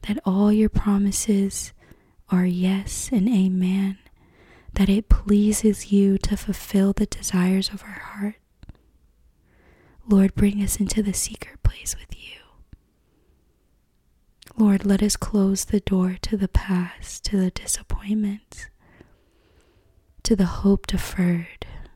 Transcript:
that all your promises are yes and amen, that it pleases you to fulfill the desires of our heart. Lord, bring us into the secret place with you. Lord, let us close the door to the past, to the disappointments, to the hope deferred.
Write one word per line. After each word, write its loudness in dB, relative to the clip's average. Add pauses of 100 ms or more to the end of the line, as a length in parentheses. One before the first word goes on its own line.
that -4
all 2
your 4
promises 0 (560)
are 2
yes -2
and 2
amen, 0 (760)
that 2
it 0
pleases 2
you 4
to -2
fulfill 0
the 0
desires -2
of -12
our -16
heart. -8 (1700)
Lord, 4
bring 2
us -2
into 0
the -2
secret -10
place -4
with -16
you. -20 (2250)
Lord, 4
let 2
us 0
close 0
the 0
door 0
to -4
the -2
past, -4
to -2
the 0
disappointments, -6 (1500)
to 4
the 4
hope 0
deferred. -2 (300)